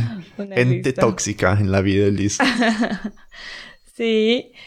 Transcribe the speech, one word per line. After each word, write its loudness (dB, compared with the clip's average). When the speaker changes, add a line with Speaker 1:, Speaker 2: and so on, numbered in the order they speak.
Speaker 1:
Una -10
Speaker 2:
Gente 2
Speaker 1:
lista. -2
Speaker 2:
tóxica 2
en 2
la 2
vida 2
de 4
Liz. -2
Speaker 1:
<laughs> 2
Sí. 0